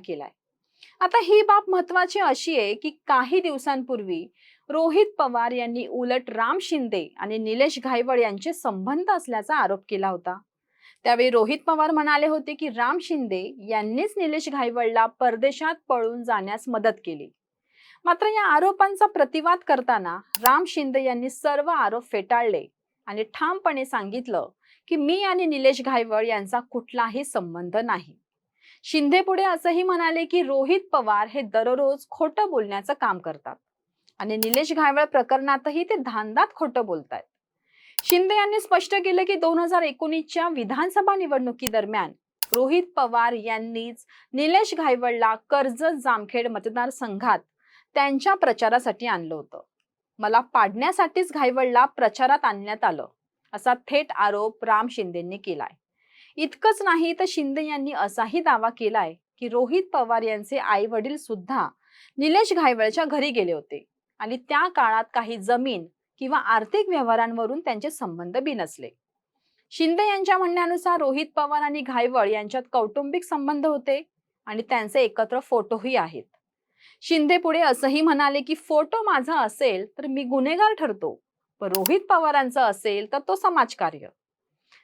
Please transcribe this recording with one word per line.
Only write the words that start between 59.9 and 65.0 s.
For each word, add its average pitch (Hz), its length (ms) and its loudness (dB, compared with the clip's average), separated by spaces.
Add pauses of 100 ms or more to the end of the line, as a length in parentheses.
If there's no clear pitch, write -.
पवार 233 300 0
यांचे 220 360 -4
आई 208 280 0
वडील 226 300 -4
सुद्धा 220 520 -4 (500)
निलेश 349 340 4
घायवळच्या 254 520 2
घरी 294 260 -2
गेले 196 220 -2
होते 147 320 -10 (360)
आणि 220 160 -8 (120)
त्या 302 200 2
काळात 226 360 2 (100)